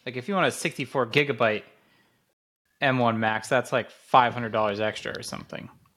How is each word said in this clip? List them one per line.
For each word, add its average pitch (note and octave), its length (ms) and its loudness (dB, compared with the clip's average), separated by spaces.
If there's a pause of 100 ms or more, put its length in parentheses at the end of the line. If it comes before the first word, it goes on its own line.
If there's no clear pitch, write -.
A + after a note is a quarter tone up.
Like, B2 120 -8
if A#2+ 100 -10
you G3+ 60 -4
want E3+ 140 2
a A#2 40 0
sixty-four C3 560 -4
gigabyte A#2 560 0 (1160)
M C3 180 2
one A2+ 200 2
Max, A2 280 0
that's, B2+ 240 0
like, B2 200 -2
five A#2+ 420 4
hundred A#2 180 -6
dollars G#2+ 280 0
extra - 380 -4
or - 60 -12
something. - 460 -12 (280)